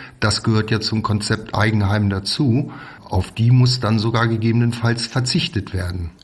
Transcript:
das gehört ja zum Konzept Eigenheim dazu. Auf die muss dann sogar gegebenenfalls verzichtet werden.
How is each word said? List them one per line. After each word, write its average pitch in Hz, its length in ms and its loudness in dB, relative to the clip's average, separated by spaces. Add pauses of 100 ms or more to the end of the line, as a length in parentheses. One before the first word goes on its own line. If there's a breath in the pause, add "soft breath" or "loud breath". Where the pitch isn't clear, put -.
(180 loud breath)
das - 240 0
gehört 110 280 0
ja 110 100 0
zum 107 220 -2
Konzept 104 520 -4
Eigenheim 104 540 2
dazu. 113 640 0 (340 loud breath)
Auf - 260 -2
die 113 180 2
muss 127 300 4
dann 110 180 2
sogar 117 280 2
gegebenenfalls 117 800 0
verzichtet - 680 -2
werden. 90 340 -6 (160)